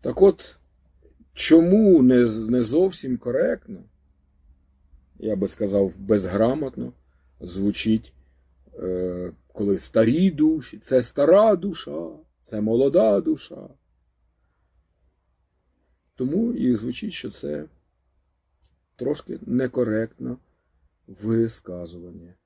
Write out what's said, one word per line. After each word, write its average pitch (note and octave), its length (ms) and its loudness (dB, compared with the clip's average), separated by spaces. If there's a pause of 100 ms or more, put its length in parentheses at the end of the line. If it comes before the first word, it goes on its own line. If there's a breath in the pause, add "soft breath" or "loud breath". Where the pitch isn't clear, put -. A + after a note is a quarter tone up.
Так C3 220 0
от, - 340 2 (760)
чому F3 680 6
не B2+ 240 6
з-, A2 220 -4
не B2 140 0
зовсім C3+ 560 -2
коректно, B2+ 680 -6 (1300)
я G#2+ 180 -4
би F#2+ 120 -2
сказав, G2 480 -2
безграмотно A2 960 -2 (480)
звучить, G2 720 -2 (640)
е, F2+ 580 -6 (200)
коли G2+ 260 -2
старі C3+ 520 2
душі, D#3 480 -2
це B2+ 240 0
стара F#3 540 4
душа, E3+ 540 -10 (320)
це G#2+ 180 -10
молода C#3+ 600 2
душа. - 480 -6 (2500)
Тому F3+ 380 -2
і B2 240 0
звучить, B2 360 -8
що - 180 -12
це D3+ 340 -10 (1300)
трошки - 500 -8
некоректне B2 880 -4 (680)
висказування. F2+ 1300 -6 (120)